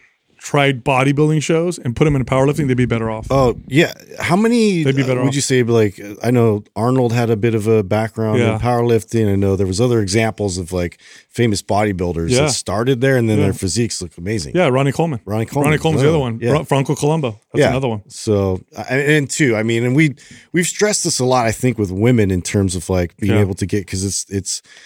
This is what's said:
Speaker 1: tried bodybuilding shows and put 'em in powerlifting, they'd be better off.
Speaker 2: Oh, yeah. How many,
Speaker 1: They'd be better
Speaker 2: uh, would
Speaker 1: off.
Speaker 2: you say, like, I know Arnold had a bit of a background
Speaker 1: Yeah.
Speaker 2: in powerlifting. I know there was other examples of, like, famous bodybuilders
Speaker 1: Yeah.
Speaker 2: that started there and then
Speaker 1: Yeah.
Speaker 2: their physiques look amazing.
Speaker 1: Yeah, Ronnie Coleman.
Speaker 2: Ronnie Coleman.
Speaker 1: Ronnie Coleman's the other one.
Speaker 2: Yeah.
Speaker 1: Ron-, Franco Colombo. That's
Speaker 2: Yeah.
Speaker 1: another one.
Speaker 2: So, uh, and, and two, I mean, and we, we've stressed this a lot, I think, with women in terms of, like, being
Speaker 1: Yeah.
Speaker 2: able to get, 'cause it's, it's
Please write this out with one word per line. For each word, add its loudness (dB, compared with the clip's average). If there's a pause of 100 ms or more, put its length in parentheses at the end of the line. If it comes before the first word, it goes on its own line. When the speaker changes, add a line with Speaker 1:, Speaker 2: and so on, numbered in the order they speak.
(380)
Speaker 1:
tried 0
bodybuilding 2
shows -2
and -4
put 2
'em 2
in 0
powerlifting, 0
they'd 0
be 2
better -4
off. -8
Speaker 2:
Oh, 2 (100)
yeah. 2 (260)
How 0
many, 2
Speaker 1:
They'd 2
be 0
better 0
Speaker 2:
uh, 0
would 2
Speaker 1:
off. -2
Speaker 2:
you 0
say, 2
like, 2 (220)
I 0
know 2 (120)
Arnold 0
had 0
a 4
bit 0
of -2
a 4
background -2
Speaker 1:
Yeah. 2
Speaker 2:
in -6
powerlifting. 0
I 2
know 2
there 0
was -2
other 2
examples -2
of, -8
like, -4 (300)
famous 0
bodybuilders -2
Speaker 1:
Yeah. 2
Speaker 2:
that 2
started -2
there 2
and 0
then 2
Speaker 1:
Yeah. 4
Speaker 2:
their 0
physiques -4
look -16
amazing. -6
Speaker 1:
Yeah, 2
Ronnie 2
Coleman. -4
Speaker 2:
Ronnie -4
Coleman. -2
Speaker 1:
Ronnie 0
Coleman's 0
the 4
other 2
one. -4
Speaker 2:
Yeah. 0
Speaker 1:
Ron-, 0
Franco 0
Colombo. -2 (140)
That's 0
Speaker 2:
Yeah. 4
Speaker 1:
another -2
one. -4
Speaker 2:
So, 0 (140)
uh, -12
and, 0
and 2
two, 0
I 0
mean, 0
and 0
we, 4 (380)
we've 0
stressed -2
this -2
a 0
lot, 2
I 0
think, -2
with 0
women 4
in 0
terms 0
of, -8
like, -2
being 0
Speaker 1:
Yeah. 4
Speaker 2:
able 0
to -4
get, -4
'cause -6
it's, -6
it's -6 (240)